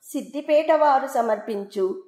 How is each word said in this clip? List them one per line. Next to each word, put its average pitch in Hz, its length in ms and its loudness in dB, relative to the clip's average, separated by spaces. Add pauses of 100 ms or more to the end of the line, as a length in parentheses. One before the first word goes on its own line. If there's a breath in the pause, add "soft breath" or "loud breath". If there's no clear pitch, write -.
సిద్దిపేట 302 680 -2
వారు 285 340 4
సమర్పించు 208 1000 -4